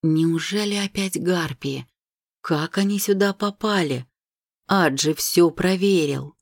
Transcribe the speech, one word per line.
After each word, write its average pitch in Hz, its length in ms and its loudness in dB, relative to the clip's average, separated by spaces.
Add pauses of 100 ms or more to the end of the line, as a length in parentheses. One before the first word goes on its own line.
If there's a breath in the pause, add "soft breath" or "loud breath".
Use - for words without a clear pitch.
Неужели 165 720 0
опять 196 480 -4
гарпии? 156 640 -4 (560)
Как 160 380 -2
они 202 180 0
сюда 196 360 0
попали? 196 720 -2 (600)
Ад 143 320 2
же 156 140 0
всё 170 380 4
проверил. 175 920 0